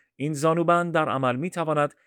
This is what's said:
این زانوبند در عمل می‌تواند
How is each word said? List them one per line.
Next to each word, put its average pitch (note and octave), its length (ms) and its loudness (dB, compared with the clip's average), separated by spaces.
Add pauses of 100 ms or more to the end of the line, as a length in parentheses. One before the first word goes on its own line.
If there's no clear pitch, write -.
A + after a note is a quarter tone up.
(160)
این D3 160 -4
زانوبند E3 600 2
در D#3 140 2
عمل B2+ 280 0
می‌تواند D3+ 580 -2 (120)